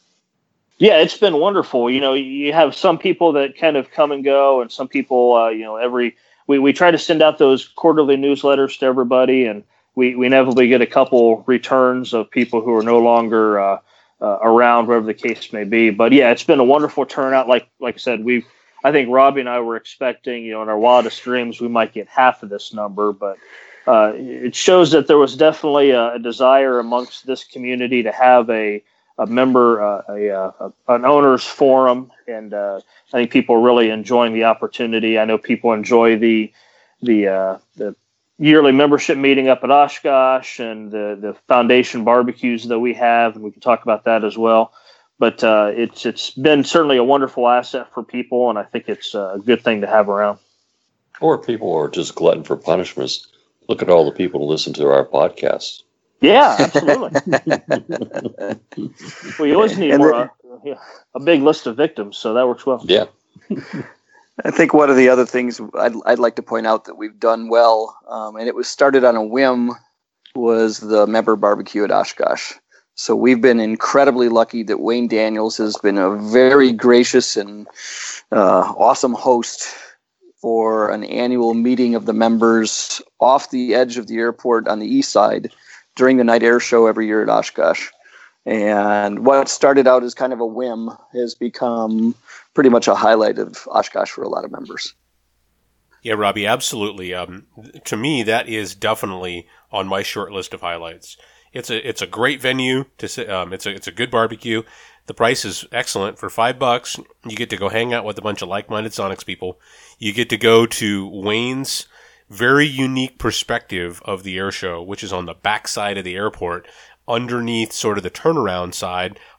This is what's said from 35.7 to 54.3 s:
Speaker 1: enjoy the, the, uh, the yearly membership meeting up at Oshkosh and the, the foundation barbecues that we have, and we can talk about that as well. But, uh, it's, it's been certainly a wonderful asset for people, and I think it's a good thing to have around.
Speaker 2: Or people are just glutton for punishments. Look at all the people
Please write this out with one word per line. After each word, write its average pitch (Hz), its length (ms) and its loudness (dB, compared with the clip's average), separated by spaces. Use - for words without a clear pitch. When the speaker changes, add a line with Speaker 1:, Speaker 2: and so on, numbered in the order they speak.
Speaker 1:
enjoy 113 440 2
the, 110 340 0
the, 107 260 2
uh, 95 300 -2
the 104 180 -8
yearly 151 320 6
membership 143 460 2
meeting 135 320 2
up 123 140 2
at 123 60 -2
Oshkosh 135 920 0
and 110 300 -12
the, 104 300 -8
the 104 160 -8
foundation 123 560 2
barbecues 120 640 0
that 117 100 -2
we 120 140 -2
have, 117 420 0
and 110 80 -16
we 104 80 -10
can - 100 -20
talk 117 220 0
about 110 220 -2
that 113 180 0
as 107 140 -4
well. 113 360 2
But, 117 240 0
uh, 107 320 4
it's, 117 300 -6
it's - 260 -8
been 143 320 0
certainly 147 340 2
a 120 60 2
wonderful 131 440 0
asset 123 460 -2
for 120 80 -10
people, 123 480 -4
and 107 80 -2
I 101 60 -4
think - 240 -10
it's - 260 -8
a 101 320 -8
good 117 160 2
thing 107 200 -2
to 98 60 -4
have 104 220 2
around. 104 300 -2
Speaker 2:
Or 151 160 2
people 104 380 -6
are 76 140 -2
just - 260 -6
glutton 82 280 0
for 71 120 -6
punishments. 80 720 -6
Look - 120 -4
at - 80 0
all 85 140 6
the 73 80 -2
people 71 300 -4